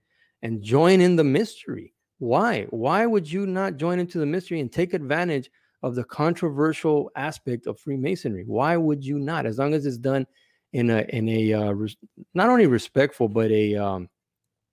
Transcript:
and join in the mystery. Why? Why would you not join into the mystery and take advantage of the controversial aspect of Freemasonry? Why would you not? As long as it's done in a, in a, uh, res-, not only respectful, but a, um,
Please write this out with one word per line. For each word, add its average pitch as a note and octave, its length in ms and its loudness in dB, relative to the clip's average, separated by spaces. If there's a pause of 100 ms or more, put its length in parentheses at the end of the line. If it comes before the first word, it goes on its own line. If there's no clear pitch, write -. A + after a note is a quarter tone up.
(420)
and A#2 200 -6
join D#3+ 400 6
in F3+ 140 6
the D#3+ 80 4
mystery. C#3+ 680 -2 (260)
Why? C#3 500 0
Why D3 380 0
would F#3+ 240 -2
you G3 160 -4
not F#3 300 -4
join F3 220 -2
into F3 200 -4
the D3+ 60 0
mystery E3+ 340 -4
and B2+ 120 -6
take F3+ 220 -2
advantage D3+ 560 -2 (320)
of B2 140 -4
the B2 80 -2
controversial D3+ 1120 0
aspect C3+ 520 -6
of A2 120 -6
Freemasonry? C3+ 680 -4
Why B2+ 300 0
would D3+ 300 0
you C#3+ 140 -4
not? C#3+ 260 -4
As A2 120 -4
long C#3+ 160 0
as D3 120 0
it's B2+ 120 -4
done C3+ 280 0 (480)
in A#2+ 160 2
a, A2 200 4
in A2+ 200 -2
a, A2 240 2
uh, G#2+ 180 0
res-, G#2+ 240 -4 (380)
not F#3+ 160 2
only A#3 180 6
respectful, B2+ 600 2
but A2 220 2
a, G#2+ 240 2
um, G2 340 -2 (640)